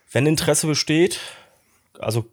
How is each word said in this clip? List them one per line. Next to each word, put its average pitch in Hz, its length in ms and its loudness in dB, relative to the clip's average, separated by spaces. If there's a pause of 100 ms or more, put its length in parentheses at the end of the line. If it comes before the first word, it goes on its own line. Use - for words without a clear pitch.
(120)
wenn 135 160 2
Interesse 156 400 2
besteht, 156 520 0 (800)
also 113 340 -2